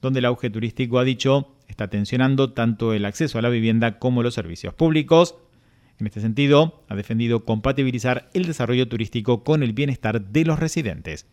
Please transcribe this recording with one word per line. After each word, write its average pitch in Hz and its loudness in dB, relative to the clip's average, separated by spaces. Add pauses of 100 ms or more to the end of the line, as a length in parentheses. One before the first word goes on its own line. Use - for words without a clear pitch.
donde 131 0
el 123 0
auge 123 0
turístico, 117 -2
ha 127 2
dicho, 131 0 (140)
"Está 104 -8
tensionando 127 0
tanto 117 0
el 104 0
acceso 113 -4
a 110 -2
la 120 0
vivienda 113 0
como 123 0
los 120 -2
servicios 85 -8
públicos". 165 4 (640)
En 107 -6
este 104 -8
sentido, 143 2
ha 101 -6
defendido 113 -2
compatibilizar 123 -2
el 185 0
desarrollo 123 0
turístico 113 -2
con 151 2
el 120 -2
bienestar 117 -2
de 107 0
los 156 0
residentes. 107 -6